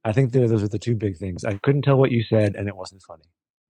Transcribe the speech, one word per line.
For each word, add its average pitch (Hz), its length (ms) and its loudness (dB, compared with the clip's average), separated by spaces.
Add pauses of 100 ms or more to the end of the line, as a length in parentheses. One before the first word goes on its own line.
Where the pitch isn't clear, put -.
I 110 80 0
think 131 200 2
that 127 160 4
those 110 140 2
are 104 60 -2
the 107 100 -6
two 117 160 -4
big 101 220 -4
things. 92 280 -8
I 107 100 -2
couldn't 139 280 0
tell 139 160 4
what 131 140 4
you 117 100 0
said, 107 320 2
and 101 140 -6
it 98 80 -10
wasn't 92 260 -16
funny. 80 220 -20 (460)